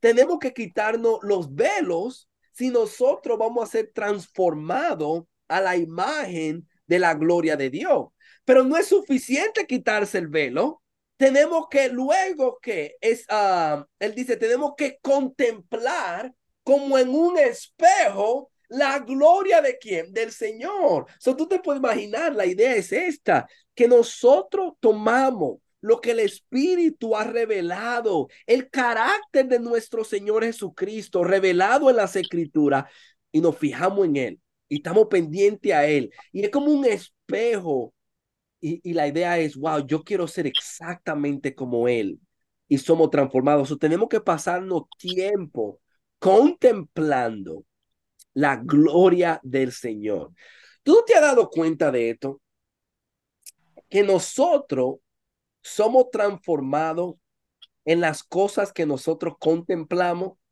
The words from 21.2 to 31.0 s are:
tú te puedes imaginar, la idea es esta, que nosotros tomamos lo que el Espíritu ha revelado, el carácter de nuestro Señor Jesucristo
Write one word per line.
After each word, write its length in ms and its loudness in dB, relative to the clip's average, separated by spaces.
tú 100 -4
te 140 -2
puedes 200 -4
imaginar, 540 -4
la 100 -2
idea 300 2
es 180 -4
esta, 540 -2
que 140 4
nosotros 920 2
tomamos 800 0
lo 200 2
que 120 -2
el 80 0
Espíritu 920 -2
ha 100 -4
revelado, 1040 -4
el 240 0
carácter 760 0
de 140 2
nuestro 420 -4
Señor 400 -2
Jesucristo 840 -6